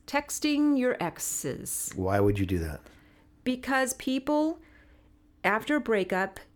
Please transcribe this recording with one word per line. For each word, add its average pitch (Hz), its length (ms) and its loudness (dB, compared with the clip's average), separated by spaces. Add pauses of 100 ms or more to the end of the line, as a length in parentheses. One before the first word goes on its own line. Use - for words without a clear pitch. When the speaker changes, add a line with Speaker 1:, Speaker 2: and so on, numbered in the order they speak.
Speaker 1:
Texting 294 720 2
your 254 240 2
exes. - 960 -6
Speaker 2:
Why 95 240 2
would 101 180 4
you 98 80 0
do 90 140 0
that? 78 220 -6 (640)
Speaker 1:
Because 254 480 0
people, 302 680 0 (880)
after 220 320 2
a - 40 0
breakup 190 600 -2 (140)